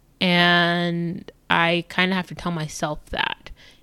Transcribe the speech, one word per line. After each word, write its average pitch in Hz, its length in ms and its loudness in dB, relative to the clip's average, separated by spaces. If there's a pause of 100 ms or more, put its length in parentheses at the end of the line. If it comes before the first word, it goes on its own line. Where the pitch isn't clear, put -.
(200)
And 175 1080 2 (180)
I 170 400 2
kinda 185 280 0
have 180 120 -4
to 151 60 -14
tell 175 160 -6
myself 156 600 -6
that. - 400 -4 (320)